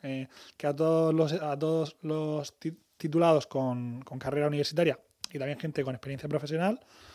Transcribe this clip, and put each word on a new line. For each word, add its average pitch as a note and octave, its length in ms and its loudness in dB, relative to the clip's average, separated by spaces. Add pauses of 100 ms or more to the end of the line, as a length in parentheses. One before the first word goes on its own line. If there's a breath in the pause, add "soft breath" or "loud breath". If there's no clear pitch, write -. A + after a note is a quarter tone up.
eh, C3+ 240 -6 (300 loud breath)
que - 100 -4
a C#3+ 80 0
todos D#3+ 400 4
los, D#3 200 4
a D3+ 220 -2
todos D#3 460 0
los D#3 560 -4
ti-, E3 180 -6 (200)
titulados D#3+ 500 4
con, B2 560 -2
con C3 160 -10
carrera C#3+ 300 0
universitaria D3 500 0 (340)
y D3+ 60 -8
también C#3+ 220 -6
gente D3+ 240 -2
con C3 100 -4
experiencia C3+ 340 -8
profesional D#3+ 520 0 (340 loud breath)